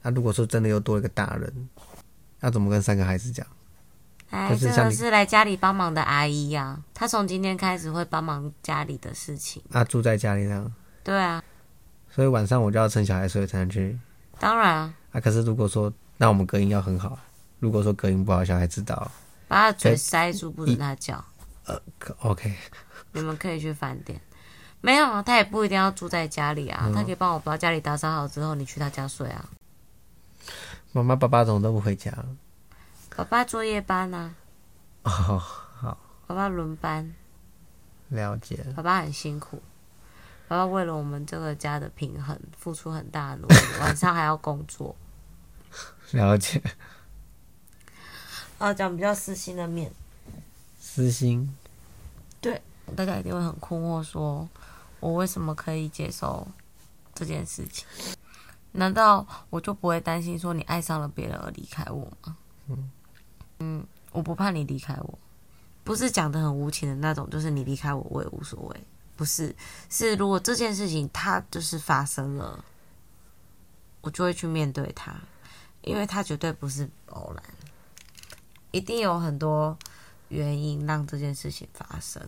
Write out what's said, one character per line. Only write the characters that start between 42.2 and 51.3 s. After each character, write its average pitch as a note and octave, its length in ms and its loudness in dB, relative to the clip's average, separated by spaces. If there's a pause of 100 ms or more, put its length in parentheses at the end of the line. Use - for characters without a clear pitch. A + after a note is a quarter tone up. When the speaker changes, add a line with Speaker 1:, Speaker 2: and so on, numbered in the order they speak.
Speaker 2:
衡， C#3 160 -6 (200)
付 E3 180 -8
出 D#3+ 160 -10
很 D#3+ 200 -8
大 C#3+ 200 -6
的 C3+ 120 -10
努 - 60 -10
力， E3 60 12 (160)
Speaker 1:
<laughs> - 100 -6
Speaker 2:
晚 D3+ 160 2
上 F3+ 180 4
还 E3+ 80 0
要 D#3 140 2
工 D3+ 300 -6
作。 - 300 -12 (1160)
Speaker 1:
了 G#2 240 6
解。 B2 240 0 (2000)
Speaker 2:
啊， G3+ 160 2
讲 F#3+ 200 0
比 E3+ 60 -4
较 G3+ 140 2
私 G3 200 -6
心 F3+ 220 -10
的 E3+ 120 -4
面。 E3+ 240 -4 (880)
Speaker 1:
私 B2+ 300 0
心？ B2 440 0 (880)